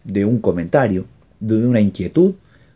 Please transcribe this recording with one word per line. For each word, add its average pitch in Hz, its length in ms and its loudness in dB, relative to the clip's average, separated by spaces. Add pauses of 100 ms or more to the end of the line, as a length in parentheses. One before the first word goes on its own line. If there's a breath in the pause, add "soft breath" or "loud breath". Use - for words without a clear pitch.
de 101 200 -2
un 113 140 0
comentario, 92 680 -2 (340)
de 110 260 0
una 120 140 2
inquietud, 107 540 0 (420 soft breath)